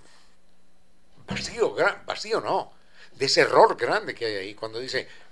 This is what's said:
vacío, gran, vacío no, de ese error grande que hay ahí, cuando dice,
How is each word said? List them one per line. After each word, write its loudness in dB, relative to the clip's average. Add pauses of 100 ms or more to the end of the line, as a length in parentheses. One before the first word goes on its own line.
(1300)
vacío, -2
gran, 0
vacío -4
no, -2 (440)
de -2
ese 4
error 8
grande 0
que -6
hay -2
ahí, -8
cuando -8
dice, -6 (240)